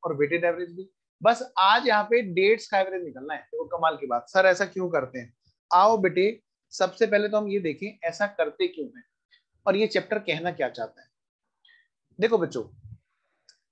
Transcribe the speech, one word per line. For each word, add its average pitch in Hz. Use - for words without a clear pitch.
और 165
weighted 160
average 170
भी। 190
बस 233
आज 220
यहाँ 208
पे 233
dates 202
का 202
average 190
निकलना 139
है। 127
देखो 156
कमाल 165
की 139
बात, 120
Sir 190
ऐसा 190
क्यों 185
करते 131
हैं? 117
आओ 208
बेटे, 190
सबसे 190
पहले 208
तो 214
हम 208
ये 202
देखें 175
ऐसा 202
करते 175
क्यों 156
हैं 240
और 196
ये 208
chapter 214
कहना 170
क्या 131
चाहता 113
है। -
देखो 226
बच्चों, 143